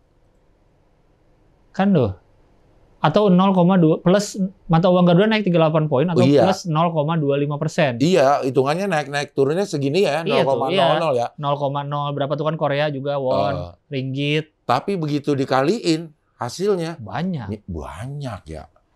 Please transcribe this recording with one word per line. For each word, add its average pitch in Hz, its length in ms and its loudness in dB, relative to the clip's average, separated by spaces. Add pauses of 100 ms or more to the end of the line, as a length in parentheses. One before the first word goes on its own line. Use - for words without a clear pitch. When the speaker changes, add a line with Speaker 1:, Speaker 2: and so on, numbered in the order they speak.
(1700)
Speaker 1:
Kan 196 160 0
tuh, 120 240 2 (920)
atau 208 240 4
nol 185 240 6
koma 185 240 4
dua, 160 240 4
plus 196 400 2 (260)
mata 170 220 2
uang 180 160 4
Garuda 180 240 6
naik 214 160 0
tiga 175 160 2
puluh 160 80 4
delapan 156 180 2
poin 147 220 0
atau 160 160 2
Speaker 2:
Iya. 139 180 6
Speaker 1:
plus 185 240 0
nol 165 240 0
koma 160 260 -2
dua 143 200 0
lima 143 200 -2
persen. 147 440 -2
Speaker 2:
Iya, 143 420 4
hitungannya 139 460 0
naik-naik 143 480 -4
turunnya 151 280 0
segini 151 380 -2
ya, 156 220 0
Speaker 1:
Iya - 0 -
tuh, 190 80 -4
iya. 240 80 2
Speaker 2:
nol 156 80 2
koma 135 240 0
nol 170 260 2
nol 160 160 0
ya. 117 220 -2
Speaker 1:
Nol 143 200 -4
koma 143 280 -4
nol 143 280 -6
berapa 139 220 -4
tuh 147 140 -4
kan 160 80 -2
Korea 147 320 -2
juga, 143 300 -6
won, 135 360 -2
Speaker 2:
Eh. 87 180 -10 (180)
Speaker 1:
ringgit. 143 760 -4
Speaker 2:
Tapi 143 320 -2
begitu 147 400 -2
dikaliin 156 720 0 (260)
hasilnya, 165 640 -4
Speaker 1:
Banyak. 135 520 -6
Speaker 2:
ini 104 140 -8
banyak 98 840 -10
ya. 78 260 -16 (240)